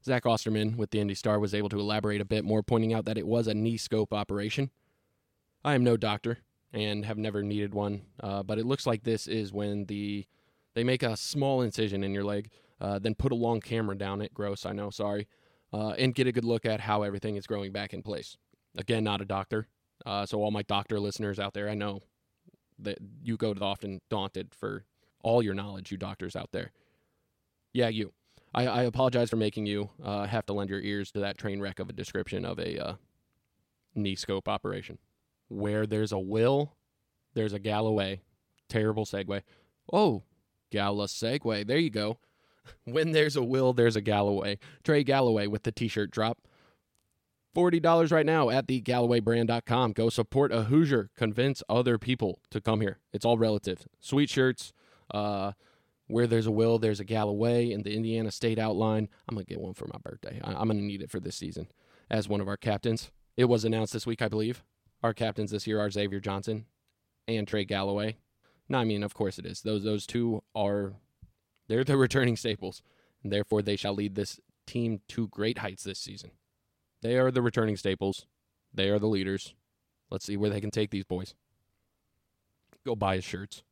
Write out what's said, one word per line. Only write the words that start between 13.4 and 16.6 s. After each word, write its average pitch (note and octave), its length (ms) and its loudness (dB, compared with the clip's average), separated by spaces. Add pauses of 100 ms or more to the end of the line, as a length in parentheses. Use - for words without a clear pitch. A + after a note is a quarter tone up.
camera G#2+ 380 -4
down G2 240 -4
it, G#2 100 -8
gross, G2+ 320 -6
I G2 80 -6
know, G2+ 180 -6
sorry, G#2 360 -4 (460)
uh, G#2+ 180 -4
and B2+ 240 0
get B2+ 140 2
a B2 40 0
good A#2 120 0
look A2+ 200 0